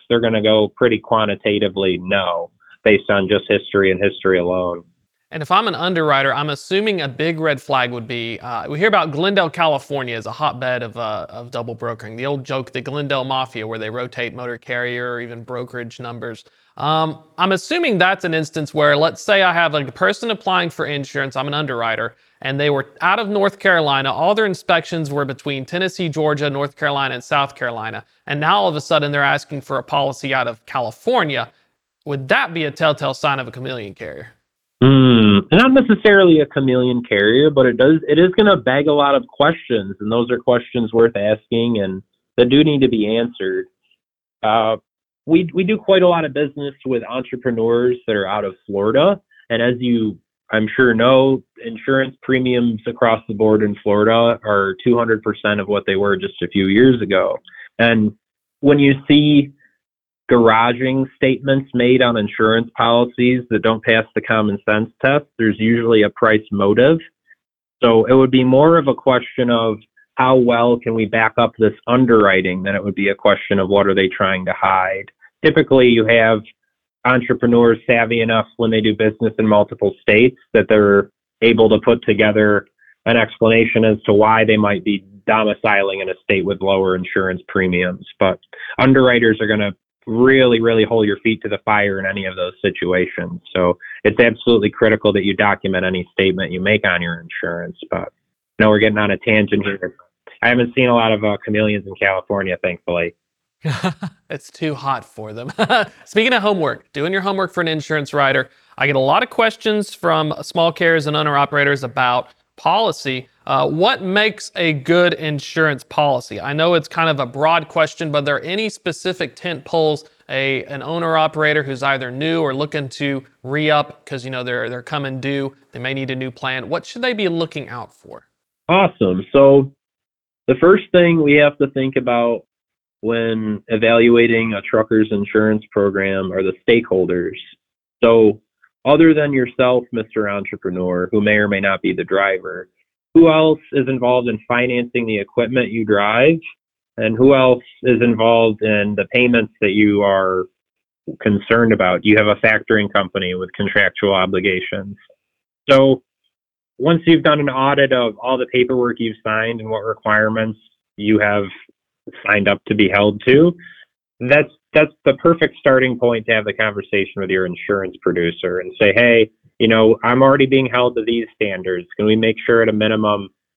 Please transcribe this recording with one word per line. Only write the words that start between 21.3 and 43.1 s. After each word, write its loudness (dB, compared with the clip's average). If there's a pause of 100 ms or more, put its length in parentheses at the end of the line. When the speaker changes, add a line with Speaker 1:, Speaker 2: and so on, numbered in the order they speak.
Speaker 2:
I'm -6
an -6
underwriter, -4 (280)
and -4
they 0
were -2 (100)
out 2
of -4
North -2
Carolina. 0
All 0
their 0
inspections -2
were -4
between -8
Tennessee, -6
Georgia, -2
North -6
Carolina, -4
and -12
South -2
Carolina. -8 (220)
And -6
now 2
all 0
of -2
a -6
sudden -2
they're -2
asking -2
for -8
a -8
policy -4
out -2
of -10
California. -4 (540)
Would -8
that -2
be -4
a -6
telltale -2
sign -4
of -10
a -14
chameleon -12
carrier? -16 (540)
Speaker 1:
Hmm, 6 (140)
not 4
necessarily 4
a 0
chameleon -2
carrier, 2
but 2
it 0
does, 2
it 0
is 4
gonna 4
beg -2
a 2
lot 2
of -2
questions, -2
and -6
those 0
are -2
questions -2
worth 2
asking -2
and -6 (320)
that 4
do 4
need 0
to 4
be -2